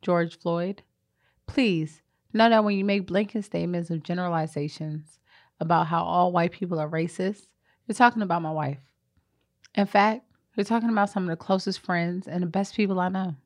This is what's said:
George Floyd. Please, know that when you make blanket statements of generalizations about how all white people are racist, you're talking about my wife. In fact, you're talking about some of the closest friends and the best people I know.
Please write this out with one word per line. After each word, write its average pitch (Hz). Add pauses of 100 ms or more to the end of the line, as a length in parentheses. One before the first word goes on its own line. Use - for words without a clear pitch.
George 170
Floyd. 175 (640)
Please, 180 (320)
know 220
that 220
when 208
you 196
make 202
blanket 208
statements 175
of 165
generalizations 156 (420)
about 165
how 165
all 180
white 175
people 175
are 151
racist, 165 (400)
you're 226
talking 240
about 175
my 156
wife. 151 (1000)
In 202
fact, 214 (280)
you're 226
talking 233
about 208
some 196
of 180
the 165
closest 190
friends 175
and 180
the 175
best 190
people 196
I 180
know. 185 (120)